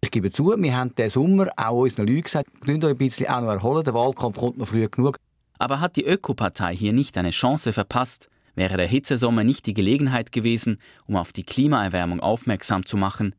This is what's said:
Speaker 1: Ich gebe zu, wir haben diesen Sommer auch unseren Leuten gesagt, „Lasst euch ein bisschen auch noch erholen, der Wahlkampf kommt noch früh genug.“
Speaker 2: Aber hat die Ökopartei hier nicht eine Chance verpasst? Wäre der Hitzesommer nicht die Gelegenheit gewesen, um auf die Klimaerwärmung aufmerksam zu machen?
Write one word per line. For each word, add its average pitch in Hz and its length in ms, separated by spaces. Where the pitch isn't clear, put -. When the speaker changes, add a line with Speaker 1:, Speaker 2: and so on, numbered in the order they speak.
Speaker 1:
Ich - 100
gebe 190 200
zu, 185 260
wir 156 180
haben 127 200
diesen 113 160
Sommer 185 380
auch 120 240
unseren 117 240
Leuten 135 160
gesagt, - 260
„Lasst 151 180
euch 156 100
ein 127 40
bisschen 131 320
auch 123 140
noch 113 80
erholen, 117 340
der 127 80
Wahlkampf 120 460
kommt 120 180
noch 104 120
früh 110 200
genug.“ 135 300
Speaker 2:
Aber 135 220
hat 175 160
die - 100
Ökopartei 107 680
hier 104 200
nicht 135 240
eine 87 120
Chance 131 440
verpasst? - 560
Wäre 92 240
der 87 100
Hitzesommer 120 560
nicht 131 220
die 107 80
Gelegenheit 123 580
gewesen, 113 460
um 104 100
auf 87 180
die 92 100
Klimaerwärmung 95 760
aufmerksam 101 680
zu - 100
machen? 98 420